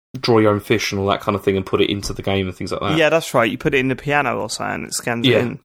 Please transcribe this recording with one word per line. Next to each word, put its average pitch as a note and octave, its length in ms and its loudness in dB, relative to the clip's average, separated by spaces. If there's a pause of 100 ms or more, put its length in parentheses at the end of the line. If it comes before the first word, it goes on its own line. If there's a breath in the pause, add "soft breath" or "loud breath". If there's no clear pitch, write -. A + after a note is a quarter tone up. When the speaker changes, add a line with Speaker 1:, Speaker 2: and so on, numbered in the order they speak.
(220)
Speaker 1:
draw A#2 160 4
your G#2+ 160 6
own G2+ 80 0
fish - 320 0
and G2 80 -2
all G2 60 0
that G2 120 0
kind G#2 160 -2
of G2 80 -4
thing G2 140 2
and F#2+ 80 -2
put G2+ 160 0
it - 100 2
into G2+ 220 -6
the - 80 -10
game G2 260 0
and F2+ 80 -8
things F2+ 160 -8
like F2 80 -4
that. G2+ 180 0
Speaker 2:
Yeah, D3+ 120 4
that's D#3+ 240 0
right. A#2 180 2
You B2+ 60 -6
put D3 160 -2
it C3+ 60 2
in C3 100 0
the B2+ 80 -2
piano C#3 420 -2
or G#2+ 100 -4
something, G2+ 360 -6
it - 80 -12
scans A#2+ 340 -2
Speaker 1:
Yeah. A#2 120 6
Speaker 2:
it - 20 2
in. A#2+ 240 -6